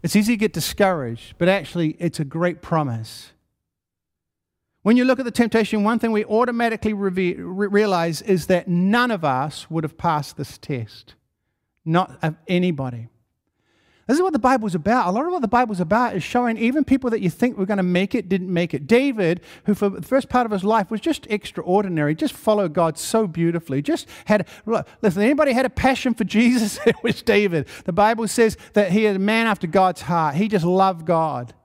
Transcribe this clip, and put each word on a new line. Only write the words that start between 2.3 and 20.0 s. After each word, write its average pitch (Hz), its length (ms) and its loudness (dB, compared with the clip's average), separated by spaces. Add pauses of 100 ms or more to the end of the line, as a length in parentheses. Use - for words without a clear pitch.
promise. 120 680 -4 (1500)
When 226 160 6
you 254 80 4
look 262 140 2
at 262 60 -4
the 240 60 -4
temptation, 214 520 2
one 220 160 2
thing 226 120 0
we 214 140 0
automatically 226 680 0
reve-, 190 460 -2
re-, 185 300 -4
realize 185 560 0
is 185 240 0
that 175 200 0
none 196 440 2
of 180 120 -4
us 135 460 -2
would 160 140 -4
have 156 120 -8
passed 151 420 -2
this - 200 -12
test. - 560 -10 (720)
Not 170 380 0
of 160 120 -2 (120)
anybody. 139 600 -2 (1000)
This 262 100 2
is 359 60 2
what 370 100 0
the 277 60 0
Bible's 220 340 2
about. 190 340 0
A 180 40 -2
lot 240 140 -2
of 359 60 -4
what 349 120 -2
the 220 40 -2
Bible's 226 320 0
about 214 360 0
is 165 80 -4
showing 240 340 -2
even 254 260 0
people 262 280 0
that 220 100 -2
you 185 80 0
think - 280 -2
were 190 100 -2
gonna 196 160 0
make 180 320 0
it, 190 120 -2
didn't 185 240 -2
make 175 220 -2
it. 143 140 -6
David, 220 540 2 (240)
who 208 100 2
for 202 140 0
the 190 120 -8